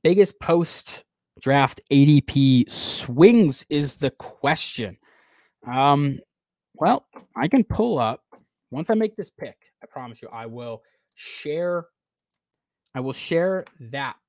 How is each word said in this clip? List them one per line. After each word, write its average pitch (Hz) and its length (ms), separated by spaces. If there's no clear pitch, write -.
Biggest 190 360
post-draft - 1400
A 139 140
D 147 160
P 131 460
swings 165 1000
is 147 280
the 135 120
question. - 880
Um, 139 500
well, 185 320
I 143 120
can 247 160
pull 214 360
up, 113 240
once 143 180
I 226 40
make 220 240
this 196 120
pick, - 280
I - 20
promise 123 360
you, 110 100
I 113 140
will 117 360
share, 170 720
I 131 60
will 131 100
share 175 540
that 127 340